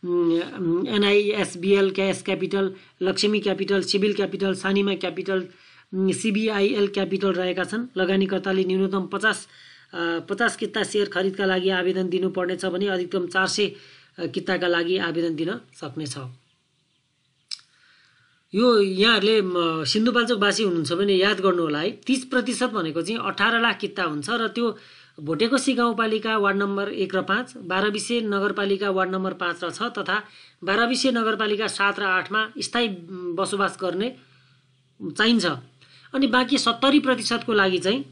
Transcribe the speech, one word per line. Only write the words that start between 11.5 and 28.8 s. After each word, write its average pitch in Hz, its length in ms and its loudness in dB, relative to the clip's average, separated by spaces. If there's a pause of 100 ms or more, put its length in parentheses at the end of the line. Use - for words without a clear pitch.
आवेदन 185 400 0
दिनुपर्नेछ 180 560 -2
भने 185 220 -2
अधिकतम 180 400 -2
चार 190 200 0
सय, 202 180 0
अ, - 600 -10
किताका 180 420 -2
लागि 175 300 0
आवेदन 170 380 -2
दिन 165 200 -4 (200)
सक्नेछ। 139 420 -10 (2250)
यो 226 280 6
यहाँहरूले, 202 600 4
म, 170 420 0
सिन्धुपाल्चोकवासी 220 800 2
हुनुहुन्छ 170 300 0
भने 196 200 2
याद 190 260 4
गर्नु 180 240 2
होला 147 160 0
है, 180 120 -2
तिस - 340 -2
प्रतिशत 247 400 -2
भनेको 170 360 -2
चाहिँ 220 200 -4
अठार 214 400 0
लाख 226 160 0
किता 196 260 -4
हुन्छ 151 260 -4
र 226 180 0
त्यो 233 300 -2 (420)
भोटेकोसी 226 540 0
गाउँपालिका 220 640 0
वार्ड 196 200 2
नम्बर 202 320 -2
एक 190 260 -4
र 185 60 2
पाँच, 202 360 -2
बाह्रबिसे 208 640 -2
नगरपालिका 202 680 0